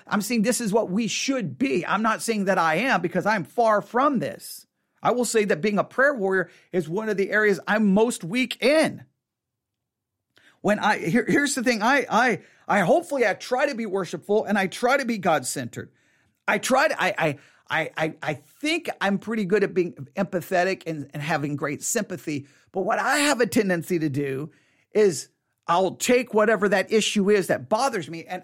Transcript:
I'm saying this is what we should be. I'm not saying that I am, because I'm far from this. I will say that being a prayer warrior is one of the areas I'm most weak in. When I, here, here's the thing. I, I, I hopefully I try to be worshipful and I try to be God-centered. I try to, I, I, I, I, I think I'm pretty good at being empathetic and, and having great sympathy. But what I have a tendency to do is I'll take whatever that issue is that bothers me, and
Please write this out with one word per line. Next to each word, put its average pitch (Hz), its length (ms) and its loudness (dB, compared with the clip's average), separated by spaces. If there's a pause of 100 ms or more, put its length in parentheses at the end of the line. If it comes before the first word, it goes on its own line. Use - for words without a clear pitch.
I'm 202 160 -2
saying 233 200 0
this 233 180 0
is 220 120 -2
what 196 180 0
we 208 180 -2
should 208 500 -4
be. 254 260 0
I'm 196 180 0
not 220 200 0
saying 214 220 -2
that 185 140 2
I 160 180 2
am, 220 260 2
because 180 240 -2
I'm 208 180 0
far 220 380 2
from 262 380 0
this. - 460 -10 (360)
I 175 100 2
will 247 120 0
say 220 220 0
that 185 140 0
being 208 180 0
a 160 60 0
prayer 277 300 2
warrior 190 360 0 (220)
is 175 160 -2
one 214 200 -4
of 208 80 -2
the 196 140 0
areas 208 360 2
I'm 208 280 2
most 233 280 2
weak 226 400 -4
in. 254 420 2 (1600)
When 208 180 2
I, 202 200 2
here, 175 280 0
here's 277 280 2
the 247 100 -4
thing. 233 180 0
I, 254 260 2
I, 226 320 2 (280)
I 190 120 4
hopefully 262 460 2
I 190 80 2
try 269 320 -2
to 285 80 -4
be 220 120 -6
worshipful 196 580 -2
and 208 140 0
I 190 80 2
try 247 320 0
to 269 80 -2
be 233 100 -2
God-centered. 151 720 -2 (560)
I 208 120 0
try 269 300 2
to, - 140 -2
I, 185 140 0
I, 151 220 -2 (320)
I, 156 260 -2
I, 160 260 -4
I 147 120 -4
think 311 560 -6 (100)
I'm 196 180 0
pretty 220 260 -4
good 196 180 2
at 196 100 0
being 170 220 -2 (220)
empathetic 185 680 -2
and, 156 280 -8
and 147 80 -8
having 147 320 -2
great 143 280 -6
sympathy. 165 640 -6 (260)
But 185 80 -4
what 208 180 -2
I 247 200 0
have 285 220 2
a 240 60 4
tendency 180 540 0
to 156 80 -2
do 139 420 -4 (420)
is 202 360 2 (400)
I'll 175 260 0
take 247 400 0
whatever 208 340 2
that 190 240 0
issue 208 380 2
is 202 160 4
that 127 220 -2
bothers 214 420 -2
me, 165 140 -14
and 180 200 -10